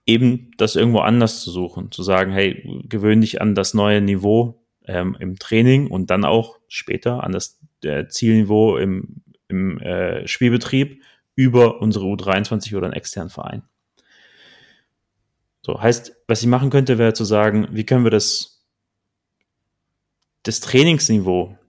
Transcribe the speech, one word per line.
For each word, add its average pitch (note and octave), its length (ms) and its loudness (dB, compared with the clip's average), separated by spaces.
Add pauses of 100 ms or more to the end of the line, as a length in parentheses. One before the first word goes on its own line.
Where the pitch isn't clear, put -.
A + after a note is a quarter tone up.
eben B2 520 2
das A2 180 0
irgendwo A2+ 240 4
anders A2+ 420 0
zu F2+ 100 -12
suchen, F2+ 400 -10
zu - 120 -12
sagen, F#2+ 280 0
„Hey, G2 320 -2 (240)
gewöhn A2 340 2
dich A2 200 0
an G#2 140 0
das G2 180 -2
neue G#2 280 2
Niveau, G2+ 640 0 (220)
ähm, F#2 340 -6
im F#2 180 -10
Training B2+ 500 2
und F#2 220 -6
dann G2 160 0
auch A2+ 420 0
später - 560 -8
an A#2 80 -6
das, - 280 -8 (240)
äh, D2 240 -6
Zielniveau G#2+ 680 2
im, F#2+ 440 -6 (260)
im, F#2 320 -4
äh, F2+ 480 -6
Spielbetrieb B2+ 760 -2 (320)
über B2 460 4
unsere G#2 240 0
U G2 100 -2
dreiundzwanzig G2 600 -4
oder F#2 100 -4
einen - 80 -6
externen - 360 -10
Verein.“ - 340 -14 (2000)
So, - 200 -8
heißt, - 340 -2 (120)
was A2 140 -2
ich A#2 60 0
machen B2+ 220 2
könnte, C3 280 2
wäre A2+ 160 2
zu A2 120 -4
sagen, G#2+ 460 2
„Wie A2 140 -6
können B2+ 200 2
wir A2+ 60 4
das, - 540 -2 (1800)
das - 180 -6
Trainingsniveau G#2 960 2 (100)